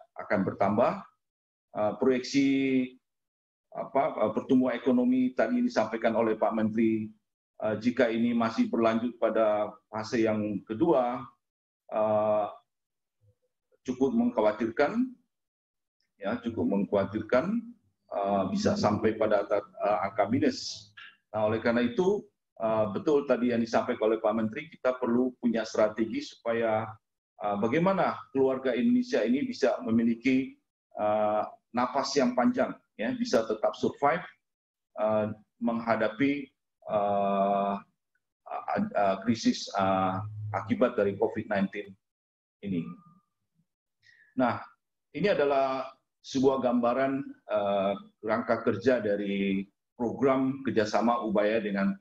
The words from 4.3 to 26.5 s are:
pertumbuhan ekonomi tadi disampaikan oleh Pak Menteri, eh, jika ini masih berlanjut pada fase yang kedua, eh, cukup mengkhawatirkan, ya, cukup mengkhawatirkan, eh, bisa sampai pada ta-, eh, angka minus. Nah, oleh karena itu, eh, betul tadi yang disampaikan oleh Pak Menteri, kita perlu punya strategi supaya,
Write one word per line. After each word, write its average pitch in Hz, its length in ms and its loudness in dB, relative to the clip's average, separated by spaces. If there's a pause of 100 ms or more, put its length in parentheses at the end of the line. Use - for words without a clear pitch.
pertumbuhan 127 440 2
ekonomi 127 600 2
tadi 123 240 2
disampaikan 117 560 0
oleh 113 200 2
Pak 107 200 0
Menteri, 110 520 0 (520)
eh, 107 200 -2
jika 120 280 2
ini 117 240 0
masih 117 400 0
berlanjut 117 480 0
pada 107 480 2 (240)
fase 110 320 -2
yang 107 400 -2
kedua, 127 560 0 (720)
eh, 107 540 2 (1400)
cukup 127 320 0
mengkhawatirkan, 120 960 0 (1080)
ya, 110 200 -4
cukup 120 280 -4
mengkhawatirkan, 104 920 0 (520)
eh, 98 360 0
bisa 101 320 0
sampai 107 400 2
pada 104 240 2
ta-, 101 160 0
eh, 104 380 -2 (100)
angka - 240 0
minus. - 600 -2 (440)
Nah, 110 160 0
oleh 113 80 -2
karena 120 240 2
itu, 185 400 0 (320)
eh, 110 300 0 (100)
betul 143 320 2
tadi 120 240 2
yang 113 80 2
disampaikan 117 480 0
oleh 110 160 2
Pak 107 80 2
Menteri, 113 400 -4
kita 127 240 -2
perlu 123 400 0
punya 113 320 -2
strategi 110 560 0
supaya, 113 640 -2 (560)